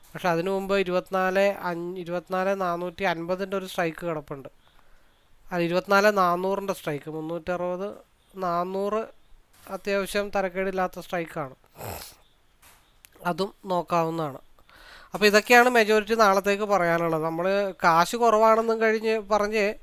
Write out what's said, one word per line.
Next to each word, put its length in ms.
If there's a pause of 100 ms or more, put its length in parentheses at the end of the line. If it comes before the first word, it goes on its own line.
(140)
പക്ഷെ 140
അതിനു 220
മുമ്പ് 260
ഇരുപത്തിനാല് 640
അഞ്ഞ്, 600
ഇരുപത്തിനാല് 600
നാനൂറ്റി 440
അൻപതിന്റെ 520
ഒരു 100
സ്ട്രൈക്ക് 400
കിടപ്പുണ്ട്. 420 (1040)
അത് 100
ഇരുപത്തിനാല് 540
നാനൂറിന്റെ 560
സ്ട്രൈക്ക്, 380
മുന്നൂറ്ററുപത്, 840 (420)
നാനൂറ് 680 (640)
അത്യാവശ്യം 680
തരക്കേടില്ലാത്ത 640
സ്ട്രൈക്കാണ്. 540 (1700)
അതും 280 (100)
നോക്കാവുന്നതാണ്. 760 (760)
അപ്പൊ 120
ഇതൊക്കെയാണ് 420
മെജോറിറ്റി 460
നാളത്തേക്ക് 480
പറയാനുള്ളത്. 640
നമ്മള് 500 (100)
കാശ് 320
കുറവാണെന്നും 640
കഴിഞ്ഞ് 400
പറഞ്ഞ് 640